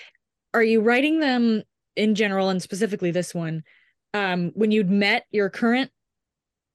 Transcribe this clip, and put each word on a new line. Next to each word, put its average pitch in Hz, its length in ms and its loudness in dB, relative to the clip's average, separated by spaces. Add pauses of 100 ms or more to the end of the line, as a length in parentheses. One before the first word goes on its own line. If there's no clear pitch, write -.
(540)
are 226 80 2
you 226 180 4
writing 262 400 2
them 240 420 0 (320)
in 214 200 2
general, 190 340 0
and 185 120 -2
specifically 190 500 -4
this 170 240 -4
one, 160 280 -6 (520)
um, 180 400 -2
when 214 160 0
you'd 214 200 2
met 202 400 0
your 202 200 0
current 247 400 0 (840)